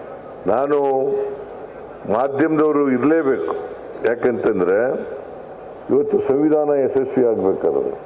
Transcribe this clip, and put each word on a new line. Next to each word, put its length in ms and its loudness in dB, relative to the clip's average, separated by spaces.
ನಾನು 320 2
ಮಾಧ್ಯಮದವರು 800 2
ಇರಲೇಬೇಕು, 640 2
ಯಾಕಂತಂದ್ರೆ 1040 2
ಇವತ್ತು 280 2
ಸಂವಿಧಾನ 500 2
ಯಶಸ್ವಿ 580 2
ಆಗ್ಬೇಕಾದ್ರೆ 640 2